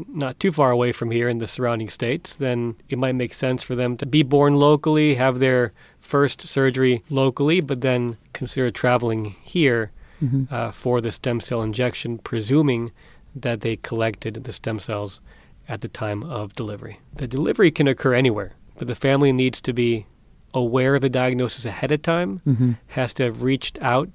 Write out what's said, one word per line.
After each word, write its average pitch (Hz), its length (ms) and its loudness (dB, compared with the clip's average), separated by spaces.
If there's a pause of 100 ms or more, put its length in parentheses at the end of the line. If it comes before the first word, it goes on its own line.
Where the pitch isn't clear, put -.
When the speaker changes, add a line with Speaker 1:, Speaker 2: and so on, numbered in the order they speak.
Speaker 1:
not 143 320 -6
too 190 120 2
far 143 180 4
away 123 220 2
from 117 180 -4
here 120 180 0
in 117 100 0
the 113 80 -6
surrounding 117 440 -2
states, - 460 -6
then 120 400 -2 (120)
it 131 100 -4
might 127 160 0
make 123 200 -4
sense 127 280 -2
for 127 120 -8
them 123 240 -2
to - 80 -8
be 147 160 4
born 143 320 4
locally, 151 600 4
have 127 220 2
their 127 340 2 (280)
first - 480 0
surgery 131 600 2
locally, 139 500 2
but 135 220 -4
then 123 340 0 (160)
consider 127 380 -4
traveling 113 640 0 (100)
here, 123 460 2 (340)
Speaker 2:
Mm-hmm. 135 260 0
Speaker 1:
uh, 117 220 -4
for 123 300 0
the 113 100 -4
stem 120 300 -4
cell 117 180 -4
injection, 117 560 -4
presuming 120 760 0 (440)
that 120 260 -4
they 113 160 -4
collected 113 680 -6
the 110 80 -12
stem 110 280 -6
cells 104 400 -8 (480)
at 107 140 -10
the 113 60 -8
time 104 340 -6
of 110 320 -10
delivery. 104 460 -10 (160)
The 131 100 -8
delivery 165 440 2
can 151 160 2
occur 135 280 2
anywhere, 110 400 2 (240)
but 127 80 -8
the 120 80 -4
family 139 360 4
needs 131 300 0
to 127 140 -4
be 117 320 0 (480)
aware 127 400 2
of 135 80 2
the 135 80 2
diagnosis 127 560 0
ahead 131 260 -4
of 151 80 0
time, 175 480 -2
Speaker 2:
Mm-hmm. 123 240 4 (140)
Speaker 1:
has 127 260 -4
to 135 120 -2
have 117 180 -2
reached 131 400 -2
out 135 320 2